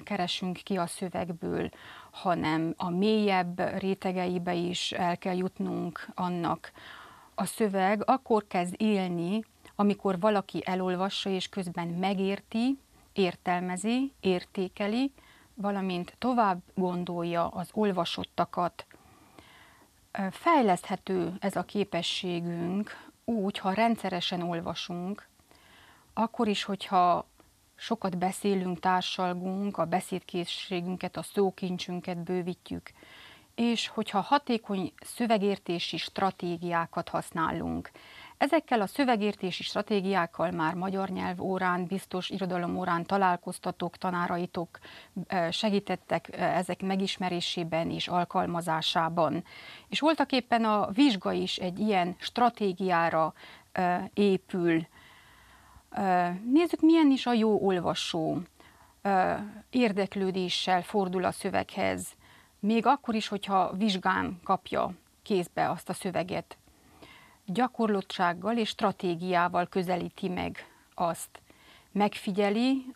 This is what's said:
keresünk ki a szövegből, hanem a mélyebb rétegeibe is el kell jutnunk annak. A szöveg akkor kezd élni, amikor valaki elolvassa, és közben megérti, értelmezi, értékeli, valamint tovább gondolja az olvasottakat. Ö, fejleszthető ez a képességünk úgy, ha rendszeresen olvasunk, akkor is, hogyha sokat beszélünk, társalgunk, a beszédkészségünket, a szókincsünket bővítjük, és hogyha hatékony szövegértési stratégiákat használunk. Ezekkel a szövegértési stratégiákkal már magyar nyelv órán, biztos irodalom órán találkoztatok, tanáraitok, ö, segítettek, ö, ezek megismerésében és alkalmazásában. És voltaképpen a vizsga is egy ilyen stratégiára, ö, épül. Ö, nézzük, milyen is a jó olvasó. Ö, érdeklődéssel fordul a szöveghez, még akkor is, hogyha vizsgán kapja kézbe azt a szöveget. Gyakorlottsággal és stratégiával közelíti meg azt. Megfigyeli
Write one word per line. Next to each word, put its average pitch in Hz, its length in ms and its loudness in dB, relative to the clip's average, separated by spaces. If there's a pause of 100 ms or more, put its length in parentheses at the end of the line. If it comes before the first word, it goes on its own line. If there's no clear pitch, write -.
keresünk 185 580 -4
ki 202 140 -2
a 175 100 0
szövegből, 170 840 -4 (420)
hanem 160 640 0
a 180 140 -4
mélyebb 185 880 2
rétegeibe 180 760 -2
is 175 380 -2
el 175 260 0
kell 185 180 -2
jutnunk 180 800 -4
annak. 175 580 -2 (640)
A 202 100 -2
szöveg 196 600 2
akkor 226 420 2
kezd 180 300 -2
élni, 190 680 0 (300)
amikor 196 460 2
valaki 196 440 0
elolvassa, 185 680 -2
és 185 180 -2
közben 175 400 -6
megérti, 196 880 0 (340)
értelmezi, 185 1080 0
értékeli, 202 920 0 (420)
valamint 190 640 -2
tovább 226 420 2 (140)
gondolja 175 720 0
az 175 240 -6
olvasottakat. 180 1120 -2 (1300)
Ö, 202 180 -6
fejleszthető 190 1080 2
ez 196 160 -2
a 175 60 0
képességünk 175 1500 -4 (140)
úgy, 202 340 -2
ha 190 140 0
rendszeresen 190 720 0
olvasunk, 175 840 -6 (840)
akkor 220 340 0
is, 202 140 0
hogyha 180 640 2 (480)
sokat 185 440 -4
beszélünk, 185 640 0
társalgunk, 185 960 0
a 165 60 2
beszédkészségünket, 180 1300 -4
a 165 60 -8
szókincsünket 180 960 -2
bővítjük, 175 720 -6 (640)
és 233 340 0
hogyha 214 320 -2
hatékony 214 800 0
szövegértési 202 960 0
stratégiákat 175 1120 -2
használunk. 165 840 -4 (460)
Ezekkel 285 440 2
a 196 60 0
szövegértési 208 760 0
stratégiákkal 190 880 0
már 165 240 0
magyar 190 340 -2
nyelv 185 340 -4
órán, 180 440 0
biztos 185 440 -6
irodalom 180 460 -2
órán 180 280 0
találkoztatok, 180 920 0
tanáraitok, 175 800 -4 (480)
ö, 175 240 0
segítettek, 190 840 -2
ö, - 40 -14
ezek 175 460 0
megismerésében 180 1080 -2
és 165 180 -4
alkalmazásában. 170 1400 0 (440)
És - 120 -4
voltaképpen 262 640 2
a 208 260 2
vizsga 202 420 4
is 180 240 -2
egy 180 220 -4
ilyen 185 400 2
stratégiára, 180 1160 2 (380)
ö, 180 220 2 (200)
épül. 175 720 2 (1120)
Ö, 185 320 2 (240)
nézzük, 330 280 4
milyen 320 300 8
is 262 160 2
a 240 60 2
jó 220 300 6
olvasó. 160 760 0 (640)
Ö, 185 300 4 (380)
érdeklődéssel 190 1120 0
fordul 185 420 0
a 190 80 2
szöveghez, 190 760 -2 (540)
még 220 260 2
akkor 240 280 2
is, 220 140 -2
hogyha 196 440 0
vizsgán 190 720 0
kapja - 500 0 (280)
kézbe 170 480 0
azt 170 180 -8
a - 40 -4
szöveget. - 640 -4 (880)
Gyakorlottsággal 202 1120 0
és 214 120 0
stratégiával 175 1000 0
közelíti 175 640 -2
meg 175 380 -6 (280)
azt. - 480 -4 (500)
Megfigyeli 208 1040 2